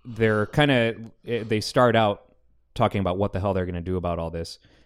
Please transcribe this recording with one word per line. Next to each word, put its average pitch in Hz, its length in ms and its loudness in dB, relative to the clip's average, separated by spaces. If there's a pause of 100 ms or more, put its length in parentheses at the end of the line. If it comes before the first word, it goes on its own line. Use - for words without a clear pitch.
they're 107 440 0
kinda, 127 480 2 (300)
eh, 113 220 -4
they 107 140 0
start 123 340 4
out 107 280 2 (520)
talking 107 240 0
about 92 180 0
what 101 140 0
the 92 80 -4
hell 98 140 0
they're 92 120 -2
gonna 87 140 -6
do 92 160 -6
about 87 240 -4
all 82 100 -6
this, 82 300 -10 (260)